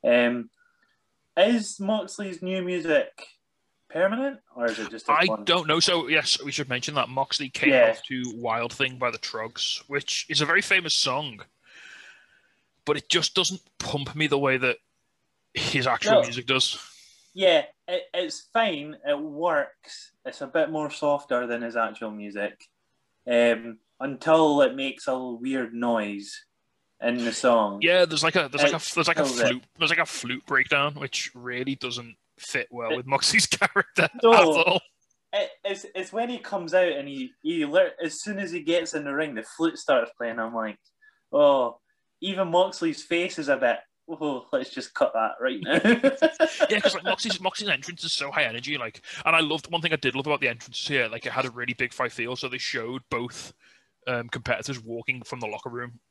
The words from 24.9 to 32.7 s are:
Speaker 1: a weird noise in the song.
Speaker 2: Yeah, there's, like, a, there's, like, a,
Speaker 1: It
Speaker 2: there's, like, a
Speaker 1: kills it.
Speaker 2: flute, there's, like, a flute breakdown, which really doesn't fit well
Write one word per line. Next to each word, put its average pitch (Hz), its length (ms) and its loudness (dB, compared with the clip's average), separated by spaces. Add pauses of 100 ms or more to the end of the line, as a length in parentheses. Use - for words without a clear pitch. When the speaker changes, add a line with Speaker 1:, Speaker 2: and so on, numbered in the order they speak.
Speaker 1:
a 127 100 0
weird 123 560 -6
noise 107 720 -2 (560)
in 120 240 0
the 117 80 -2
song. 107 480 2
Speaker 2:
Yeah, 175 240 4
there's, 156 180 -2
like, 165 120 0
a, 160 160 2
there's, 143 120 0
like, 147 100 4
a, - 20 -2
Speaker 1:
It - 180 -6
Speaker 2:
there's, 165 140 2
like, 170 100 2
a 156 60 2
Speaker 1:
kills 127 160 -2
it. 113 80 4
Speaker 2:
flute, 123 160 -2 (160)
there's, 156 100 0
like, 165 100 2
a 156 60 2
flute 123 400 -8
breakdown, 143 500 2
which - 380 -6
really 123 420 -6
doesn't 120 400 -8 (220)
fit - 320 -6
well 117 220 -6